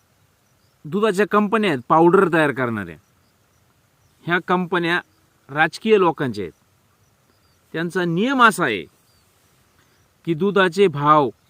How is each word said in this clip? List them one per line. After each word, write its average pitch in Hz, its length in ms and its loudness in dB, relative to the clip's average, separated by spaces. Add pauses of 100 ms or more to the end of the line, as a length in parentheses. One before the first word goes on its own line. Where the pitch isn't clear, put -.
(840)
दुधाच्या 196 460 -2
कंपन्या 208 400 0
आहेत 131 180 -4
पावडर 170 440 4
तयार 156 200 2
करणाऱ्या, 110 440 -6 (1300)
ह्या 175 120 -2 (100)
कंपन्या 175 520 -2 (480)
राजकीय 160 500 0
लोकांच्या 135 460 -2
आहेत. 78 80 -12 (1200)
त्यांचा 175 320 -4
नियम 226 380 0
असा 180 220 2
आहे 101 200 -2 (1400)
की 165 100 -4
दुधाचे 185 520 0
भाव 147 440 2 (200)